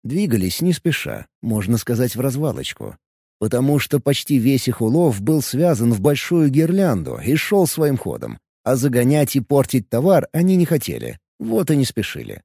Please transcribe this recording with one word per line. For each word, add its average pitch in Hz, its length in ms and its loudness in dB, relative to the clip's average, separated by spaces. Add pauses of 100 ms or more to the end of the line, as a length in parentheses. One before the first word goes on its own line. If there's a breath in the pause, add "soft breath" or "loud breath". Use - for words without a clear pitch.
Двигались 117 600 -2
не 180 100 2
спеша, 65 540 -4 (160)
можно 107 340 -2
сказать, 120 400 -2
в 120 40 -6
развалочку. 135 760 -6 (420)
Потому 131 400 2
что 131 220 0
почти 143 380 0
весь 131 280 2
их 123 140 -4
улов 117 400 2
был 147 220 0
связан 123 500 2
в 101 80 0
большую 147 480 0
гирлянду 135 760 0
и 131 140 0
шел 190 300 2
своим 147 320 0
ходом, 58 400 -8 (260)
а 127 120 2
загонять 131 600 2
и 135 40 4
портить 131 500 0
товар 151 420 2
они 185 240 2
не 175 80 4
хотели, 64 540 -4 (200)
вот 220 320 -2
и 151 60 4
не 135 80 2
спешили. 58 600 -8